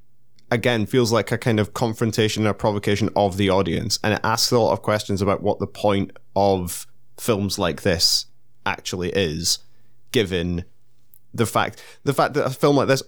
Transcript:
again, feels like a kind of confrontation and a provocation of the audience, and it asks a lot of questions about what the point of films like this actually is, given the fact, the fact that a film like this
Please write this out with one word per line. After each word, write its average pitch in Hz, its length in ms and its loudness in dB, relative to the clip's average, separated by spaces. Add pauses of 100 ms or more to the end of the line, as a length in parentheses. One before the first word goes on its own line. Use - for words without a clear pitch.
(480)
again, 117 380 0
feels 123 240 2
like 113 220 2
a 113 60 -2
kind 110 200 2
of 104 160 0
confrontation 110 680 0
and 107 60 2
a 98 40 -2
provocation 104 640 0
of 98 200 2
the 98 140 2
audience, 92 540 0
and 104 100 2
it - 80 -2
asks 110 300 0
a 123 80 4
lot 98 100 4
of - 120 0
questions 104 380 -2
about 98 220 0
what 101 160 0
the 98 80 -2
point 98 460 0 (240)
of 98 500 2 (320)
films 101 400 -2
like 85 240 -2
this - 440 2 (380)
actually 90 520 -4
is, 85 420 0 (540)
given 87 520 0 (680)
the 117 100 0
fact, - 380 -2 (220)
the 139 100 0
fact 135 200 0
that 143 120 0
a 131 40 0
film 143 260 2
like 113 100 2
this 131 200 2